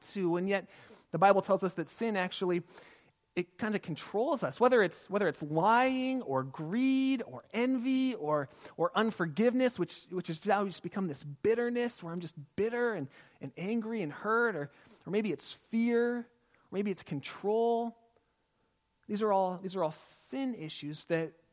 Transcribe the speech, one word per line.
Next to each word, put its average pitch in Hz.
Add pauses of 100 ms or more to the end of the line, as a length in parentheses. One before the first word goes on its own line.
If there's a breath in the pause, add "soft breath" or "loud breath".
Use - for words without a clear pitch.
(120)
to." 175
And 185
yet, 196 (420 loud breath)
the 165
Bible 196
tells 190
us 185
that 160
sin 226
actually, 180 (720 loud breath)
it -
kinda 214
controls 226
us, 131
whether 247
it's, -
whether 202
it's 151
lying 247
or 135
greed 254
or - (100)
envy 262
or, 147 (260 loud breath)
or 165
unforgiveness, 226
which, -
which 180
has 160
now 202
just 185
become 185
this 143
bitterness 240
where 165
I'm 175
just 165 (220)
bitter 233
and, 147 (320 loud breath)
and 139
angry 220
and 147
hurt, 226
or, 143 (360 loud breath)
or 151
maybe 208
it's - (180)
fear, 233
or 233 (440 soft breath)
maybe 202
it's 175
control. 226 (1120)
These 208
are 214
all, 185
these 185
are 185
all 160 (340)
sin 262
issues 151
that 165 (200)